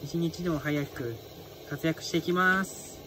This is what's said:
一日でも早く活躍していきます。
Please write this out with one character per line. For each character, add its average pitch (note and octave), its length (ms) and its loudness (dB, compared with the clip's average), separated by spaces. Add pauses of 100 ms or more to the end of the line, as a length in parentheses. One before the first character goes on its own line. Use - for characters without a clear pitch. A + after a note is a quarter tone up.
一 D3 140 -2
日 E3+ 260 0
で F3+ 60 2
も D#3 100 2
早 D3 260 0
く A#2 300 -6 (540)
活 C#3+ 180 0
躍 D#3+ 160 0
し - 80 -4
て E3+ 60 2
い D#3 40 4
き F3 120 2
ま F#3 320 6
す。 - 420 -12